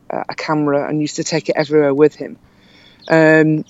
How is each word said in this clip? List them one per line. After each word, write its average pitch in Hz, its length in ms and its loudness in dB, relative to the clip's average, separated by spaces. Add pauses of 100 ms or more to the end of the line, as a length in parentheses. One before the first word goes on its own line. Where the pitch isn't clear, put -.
(100)
a - 240 -8
camera 147 540 -2
and 151 120 -4
used 151 160 -6
to 165 80 -6
take - 240 -4
it 165 80 -4
everywhere 147 380 0
with 147 220 4
him. - 220 -14 (680)
Um, 156 600 4